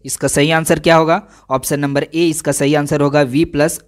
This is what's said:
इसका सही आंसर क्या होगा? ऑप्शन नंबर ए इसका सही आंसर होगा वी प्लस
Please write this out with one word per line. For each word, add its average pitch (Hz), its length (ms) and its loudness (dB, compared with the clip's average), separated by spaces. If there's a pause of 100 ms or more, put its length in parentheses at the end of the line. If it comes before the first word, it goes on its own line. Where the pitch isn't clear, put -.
इसका 139 240 -4
सही 147 220 2
आंसर 160 280 0
क्या 165 180 4
होगा? 165 240 2 (300)
ऑप्शन 135 300 -2
नंबर 143 240 -2
ए 165 200 -2
इसका 156 280 -2
सही 143 220 0
आंसर 147 260 0
होगा 143 240 2
वी 135 220 0
प्लस 151 420 -2